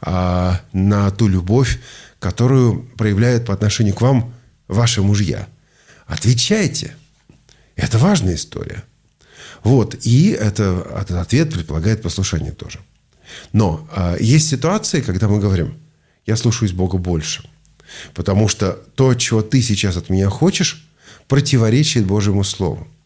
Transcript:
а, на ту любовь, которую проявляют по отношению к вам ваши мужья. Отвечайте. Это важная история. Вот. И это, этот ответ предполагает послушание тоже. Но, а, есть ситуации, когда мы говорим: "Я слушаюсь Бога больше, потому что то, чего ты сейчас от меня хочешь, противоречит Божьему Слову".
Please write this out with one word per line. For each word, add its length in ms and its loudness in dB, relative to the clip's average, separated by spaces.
а, 600 0
на 380 2
ту 160 2
любовь, 520 2
которую 640 2
проявляют 480 2
по 80 -2
отношению 400 0
к 80 -4
вам 320 2
ваши 340 0
мужья. 460 0
Отвечайте. 880 -2
Это 220 0
важная 380 2
история. 480 -10
Вот. 320 4
И 240 4
это, 580 -2
этот 180 -4
ответ 340 0
предполагает 500 -2
послушание 520 -4
тоже. 260 -16
Но, 380 0
а, 260 -2
есть 320 2
ситуации, 520 -2
когда 260 -2
мы 120 2
говорим: 360 -2
"Я 120 -2
слушаюсь 340 0
Бога 260 -2
больше, 460 -4
потому 340 0
что 260 -2
то, 200 4
чего 260 -2
ты 200 0
сейчас 360 -2
от 120 -10
меня 200 2
хочешь, 580 -2
противоречит 800 2
Божьему 380 0
Слову". 440 -6